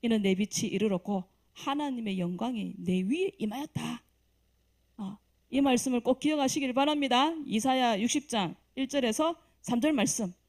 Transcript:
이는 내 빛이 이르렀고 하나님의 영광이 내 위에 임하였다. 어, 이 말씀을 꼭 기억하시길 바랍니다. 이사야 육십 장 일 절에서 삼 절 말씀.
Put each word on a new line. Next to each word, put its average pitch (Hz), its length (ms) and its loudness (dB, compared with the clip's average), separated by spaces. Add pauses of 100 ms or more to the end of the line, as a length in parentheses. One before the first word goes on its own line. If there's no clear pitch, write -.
이는 226 200 2
내 190 140 6
빛이 208 360 -2
이르렀고 196 520 0 (300)
하나님의 254 640 -4
영광이 180 580 -4
내 180 240 0
위에 320 360 0
임하였다. 240 640 -6 (960)
어, 202 200 -10 (320)
이 269 120 0
말씀을 254 400 2
꼭 254 180 2
기억하시길 277 540 0
바랍니다. 277 600 2 (120)
이사야 240 540 2
육십 247 300 -2
장 190 260 -2 (200)
일 262 120 -4
절에서 277 480 0 (260)
삼 240 200 0
절 302 100 4
말씀. 190 420 0 (160)